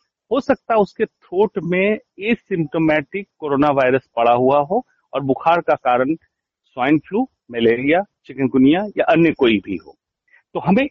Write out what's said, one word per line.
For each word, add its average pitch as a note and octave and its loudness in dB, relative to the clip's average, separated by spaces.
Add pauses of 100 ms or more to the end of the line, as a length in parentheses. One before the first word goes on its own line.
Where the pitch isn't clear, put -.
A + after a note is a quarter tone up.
(300)
हो C4 -2
सकता - -4
है A3 2
उसके G#3 -4
थ्रोट - -4
में F#3 -2 (200)
एसिम्प्टोमेटिक E3+ -4 (100)
कोरोना D3 0
वायरस C3 0
पड़ा A#2 4
हुआ B2+ 2
हो E3+ -2 (260)
और C3+ -4
बुखार E3 0
का E3 0
कारण B2+ 0 (500)
स्वाइन C#3 0
फ्लू, A3+ -6 (220)
मलेरिया, A#2+ 0 (200)
चिकनगुनिया C3+ 0 (140)
या D3+ 0
अन्य D#3+ 2
कोई A#2 2
भी F#2+ -10
हो। - -16 (580)
तो F3 -6
हमें G#3 0